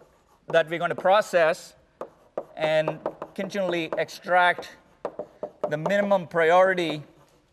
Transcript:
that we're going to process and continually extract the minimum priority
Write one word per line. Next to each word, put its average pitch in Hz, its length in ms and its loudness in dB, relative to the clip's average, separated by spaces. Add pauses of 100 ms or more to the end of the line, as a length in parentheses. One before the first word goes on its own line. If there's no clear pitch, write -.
(480)
that 160 220 2
we're 170 100 -4
going 170 100 -2
to 117 60 -6
process 185 800 0 (800)
and 156 420 -2 (360)
continually 180 640 -4
extract 175 720 0 (1000)
the 151 60 -4
minimum 190 520 0
priority 170 760 2 (480)